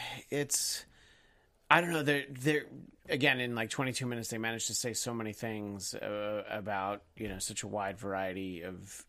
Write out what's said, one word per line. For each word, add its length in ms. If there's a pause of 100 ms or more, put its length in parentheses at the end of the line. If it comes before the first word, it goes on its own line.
(280)
it's, 560 (840)
I 100
don't 100
know, 120
they're, 280
they're, 360 (420)
again, 320
in, 160
like, 140
twenty-two 360
minutes, 220
they 100
managed 300
to 60
say 180
so 200
many 200
things, 600
uh, 560
about, 540 (140)
you 120
know, 120
such 240
a 20
wide 320
variety 640
of, 460